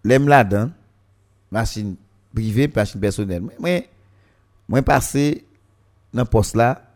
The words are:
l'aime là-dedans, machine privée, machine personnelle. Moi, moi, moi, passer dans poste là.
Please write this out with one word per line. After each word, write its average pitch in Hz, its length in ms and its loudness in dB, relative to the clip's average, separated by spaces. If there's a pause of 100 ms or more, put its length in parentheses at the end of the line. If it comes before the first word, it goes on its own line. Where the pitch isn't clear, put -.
l'aime 143 260 4
là-dedans, 113 420 4 (800)
machine 107 440 -4 (400)
privée, 110 400 0
machine 104 260 -4
personnelle. 98 420 -4
Moi, - 160 -12
moi, 175 220 -2 (880)
moi, 135 140 2
passer 143 640 0 (680)
dans 123 120 -2
poste 113 320 0
là. 120 260 0 (140)